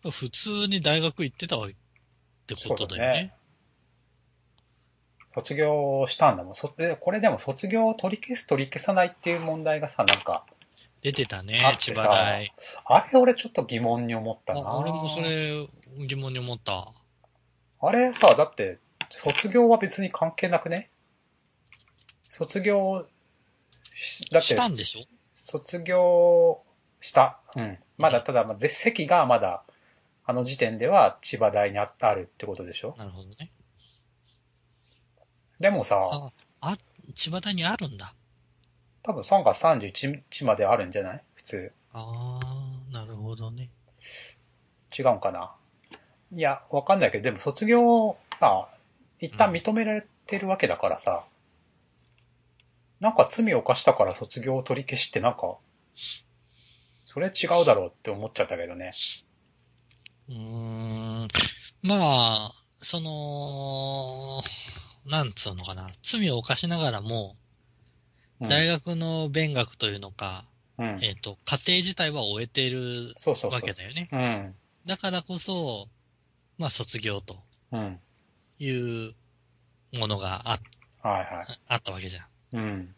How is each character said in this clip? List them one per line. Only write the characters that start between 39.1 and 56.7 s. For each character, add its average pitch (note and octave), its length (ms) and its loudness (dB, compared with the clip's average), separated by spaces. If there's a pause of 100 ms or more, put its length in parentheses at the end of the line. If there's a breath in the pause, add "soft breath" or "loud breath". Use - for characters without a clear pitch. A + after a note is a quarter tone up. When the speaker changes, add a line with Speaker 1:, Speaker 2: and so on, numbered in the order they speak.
Speaker 2:
分 C#3+ 120 -6
三 G3 180 4
月 - 160 4
三 D#3 220 4
十 G2+ 80 -8
一 - 180 -6 (240)
日 - 140 -10
ま A2+ 100 4
で G2+ 120 2
あ A2 100 6
る G2+ 100 -2
ん F2 60 -14
じ G#2 60 -4
ゃ G2 40 -2
な F#2 120 -6
い？ - 100 -16 (100)
普 - 80 -20
通。 F#2+ 300 -12 (200)
Speaker 1:
あ A#2 460 -10 (520)
ー、 - 20 -12
な A2+ 140 -12
る A2 100 -14
ほ A2 180 -8
ど A2+ 160 -10
ね。 A#2+ 200 -12 (1300 loud breath)
Speaker 2:
違 C#3 60 -4
う B2+ 120 6
ん F#2+ 60 -8
か F#2+ 120 -2
な？ F2 240 -10 (760 loud breath)
い E3+ 80 -8
や、 C#3 300 0
わ F3 140 -2
か F#3+ 100 6
ん G3 60 2
な C#3 60 4
い G2 40 4
け A2 80 -4
ど、 G2+ 60 -6
で B2+ 60 2
も - 100 -8
卒 - 260 -4
業 A#3 400 6
を G3+ 120 -2 (200)
さ、 G2 300 4 (500)
一 D#3+ 160 -8
旦 G#3 160 6
認 E3+ 220 -2
め A3 120 0
ら G#3+ 100 -2
れ G#3+ 120 -6 (200)
て G3+ 120 -4
る G3 80 -4
わ F#3+ 120 0
け - 100 2
だ F2 80 0
か F#2+ 140 0
ら - 100 -2
さ、 E2+ 240 -2 (1800)
Speaker 1:
う - 20 -10
ん。 - 20 -10
Speaker 2:
な A3 60 6
ん A#3 40 -6
か A#3 160 8
罪 A3 240 0
を B2 60 4
犯 A#2+ 140 2
し - 80 -2
た - 120 6
か G#2 100 4
ら F#2 100 -2
卒 - 260 -12
業 C3 160 -2
を B2+ 60 -4
取 B2+ 200 -4
り C3 60 -12
消 C3 80 -6
し - 120 -4
っ - 40 -12
て A2 80 -2
な A2+ 100 2
ん - 40 -4
か、 - 220 -6 (1500 loud breath)